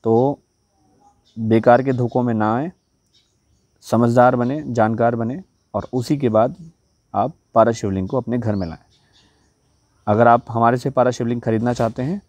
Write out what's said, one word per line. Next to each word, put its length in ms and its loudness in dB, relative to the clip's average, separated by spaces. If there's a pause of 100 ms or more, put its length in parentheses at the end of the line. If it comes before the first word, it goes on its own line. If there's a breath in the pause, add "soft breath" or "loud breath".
तो 340 2 (960)
बेकार 460 4
के 100 -2
धोखों 300 -2
में 120 -2
ना 220 0
आए, 140 -6 (1160)
समझदार 500 2
बने, 280 -4
जानकार 520 0
बने, 260 -6 (320)
और 180 -6
उसी 260 -4
के 100 -2
बाद 280 2 (580)
आप 200 -2 (200)
पारा 180 4
शिवलिंग 360 -4
को 80 -6
अपने 220 -4
घर 160 -4
में 120 -4
लाएं। 120 -12 (1300)
अगर 220 4
आप 200 4
हमारे 280 2
से 140 -4
पारा 200 0
शिवलिंग 300 -4
ख़रीदना 320 -2
चाहते 300 -4
हैं 260 -6